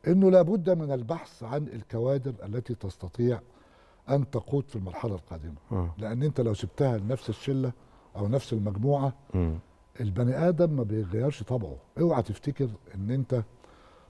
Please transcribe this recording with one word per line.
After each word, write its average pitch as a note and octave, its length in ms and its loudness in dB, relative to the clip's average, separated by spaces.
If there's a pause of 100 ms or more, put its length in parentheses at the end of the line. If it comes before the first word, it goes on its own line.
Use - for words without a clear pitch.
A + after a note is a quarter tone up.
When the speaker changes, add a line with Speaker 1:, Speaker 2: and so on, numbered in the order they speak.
(180)
Speaker 1:
إنه F#3+ 140 8
لابد F3+ 380 6
من D#3+ 220 2
البحث B2+ 520 -6
عن C#3 240 -4
الكوادر B2 680 -2 (120)
التي A#2 300 -6
تستطيع A#2 640 -2 (720)
أن C3+ 200 2
تقود C3+ 400 -2
في - 60 -12
المرحلة G2 400 -6
القادمة. D#2+ 400 -12 (160)
Speaker 2:
آه. F2+ 260 0
Speaker 1:
لأن A2 260 -4
أنت D3 180 0
لو A2+ 120 2
سبتها A#2+ 440 0
لنفس G#2+ 320 -4
الشلة C3 420 -2 (440)
أو G2+ 120 -2
نفس B2+ 260 0
المجموعة A#2 600 0 (200)
Speaker 2:
مم. F2 200 2 (460)
Speaker 1:
البني A#2+ 480 0
آدم E3+ 220 4
ما C#3 140 0
بيغيرش G#2+ 600 -2
طبعه. D2+ 320 -4 (240)
اوعى D#3 240 4
تفتكر C3+ 460 -2 (260)
إن G2 160 -2
أنت B2+ 320 0 (680)